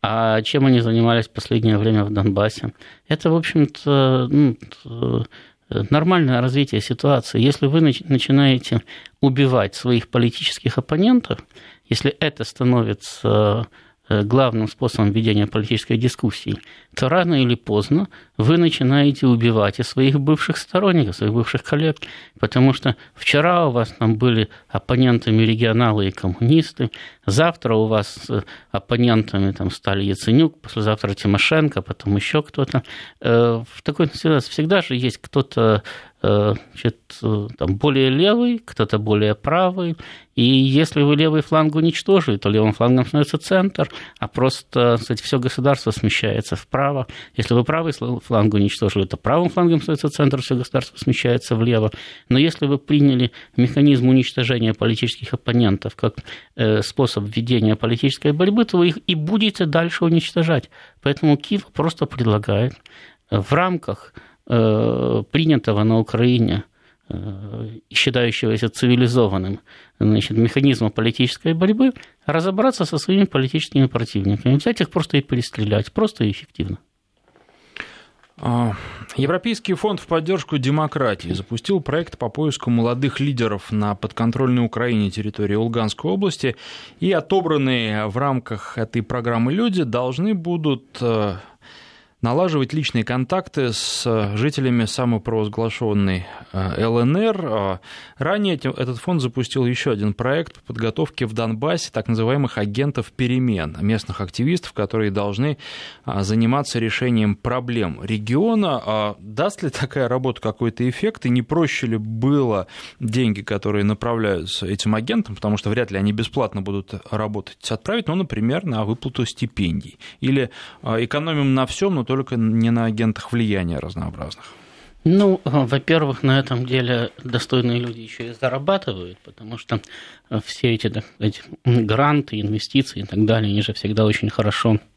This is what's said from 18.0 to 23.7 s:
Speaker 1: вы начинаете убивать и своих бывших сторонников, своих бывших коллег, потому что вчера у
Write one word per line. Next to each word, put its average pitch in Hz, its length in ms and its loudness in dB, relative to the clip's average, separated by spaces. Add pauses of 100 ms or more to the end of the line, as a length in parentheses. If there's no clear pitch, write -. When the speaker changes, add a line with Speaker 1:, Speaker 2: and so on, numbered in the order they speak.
Speaker 1:
вы 131 220 4
начинаете 143 680 4
убивать 113 520 4
и 123 40 0
своих 135 360 2
бывших 156 380 0
сторонников, 175 580 0
своих 107 180 0
бывших 117 300 0
коллег, 151 340 -2 (420)
потому 131 340 4
что 131 240 -2 (160)
вчера 170 540 2
у 131 40 0